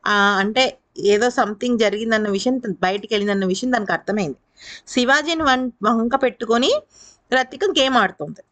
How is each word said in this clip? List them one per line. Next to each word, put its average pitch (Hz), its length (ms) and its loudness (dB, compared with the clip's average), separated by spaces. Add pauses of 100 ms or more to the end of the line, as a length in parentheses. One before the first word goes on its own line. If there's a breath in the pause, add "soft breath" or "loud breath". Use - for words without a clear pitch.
ఆ, 202 60 2
అంటే 202 640 2 (200)
ఏదో 208 300 2
something 233 500 -2
జరిగిందన్న 214 500 0
విషయం, 247 300 0
తను 214 240 -6
బయటికి 208 320 -2
వెళ్ళిందన్న 202 300 0
విషయం 190 260 -2
తనకు 233 220 0
అర్థమైంది. 196 440 -4 (520 loud breath)
శివాజీని 294 540 0
వం-, 254 280 2 (120)
వంక 233 320 0
పెట్టుకొని 247 580 0 (600 loud breath)
రతిక 262 320 -2
గేమ్ 269 300 0
ఆడుతోంది. 196 580 -2